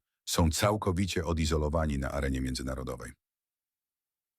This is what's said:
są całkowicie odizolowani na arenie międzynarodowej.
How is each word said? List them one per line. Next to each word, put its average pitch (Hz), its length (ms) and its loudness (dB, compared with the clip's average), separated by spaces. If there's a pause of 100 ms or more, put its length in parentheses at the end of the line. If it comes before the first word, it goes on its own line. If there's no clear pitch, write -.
(280)
są 82 220 4
całkowicie 98 720 2
odizolowani 78 720 0
na 67 120 -4
arenie 67 300 -2
międzynarodowej. 64 720 -6 (1300)